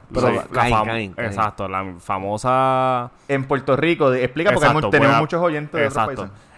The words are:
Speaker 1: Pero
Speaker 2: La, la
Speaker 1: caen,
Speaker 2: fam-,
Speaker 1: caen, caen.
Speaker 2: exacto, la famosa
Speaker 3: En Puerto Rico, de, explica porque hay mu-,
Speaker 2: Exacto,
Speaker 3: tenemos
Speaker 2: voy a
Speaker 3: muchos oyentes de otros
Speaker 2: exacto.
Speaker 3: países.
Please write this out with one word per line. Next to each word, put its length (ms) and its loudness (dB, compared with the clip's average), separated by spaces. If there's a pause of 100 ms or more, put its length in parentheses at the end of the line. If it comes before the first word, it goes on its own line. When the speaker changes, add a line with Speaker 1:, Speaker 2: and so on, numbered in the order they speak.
(120)
Speaker 1:
Pero 160 2
Speaker 2:
La, 80 2
la 80 -4
Speaker 1:
caen, 300 0
Speaker 2:
fam-, 120 2
Speaker 1:
caen, 260 -6
caen. 160 -6
Speaker 2:
exacto, 400 -4
la 160 -4 (140)
famosa 1120 0 (180)
Speaker 3:
En 160 0
Puerto 320 0
Rico, 340 2
de, 140 0
explica 280 0
porque 160 4
hay 40 4
mu-, 60 2
Speaker 2:
Exacto, 120 0
Speaker 3:
tenemos 220 4
Speaker 2:
voy 60 4
a 20 2
Speaker 3:
muchos 220 -2
oyentes 300 -2
de 140 0
otros 160 0
Speaker 2:
exacto. 200 -4
Speaker 3:
países. 160 -14 (200)